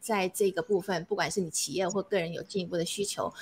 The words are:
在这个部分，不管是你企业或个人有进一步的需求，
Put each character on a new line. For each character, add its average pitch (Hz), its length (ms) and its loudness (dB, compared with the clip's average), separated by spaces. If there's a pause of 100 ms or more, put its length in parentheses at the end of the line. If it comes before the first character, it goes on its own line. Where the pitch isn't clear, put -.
在 190 260 2
这 196 220 2
个 170 120 0
部 202 160 2
分， 175 280 -2
不 214 80 -2
管 165 160 2
是 202 100 0
你 170 80 2
企 - 240 -2
业 180 160 2
或 196 140 0
个 196 180 2
人 165 100 0
有 165 120 -6
进 - 180 -4
一 170 60 -2
步 175 100 -2
的 170 80 2
需 202 180 -2
求， - 400 -2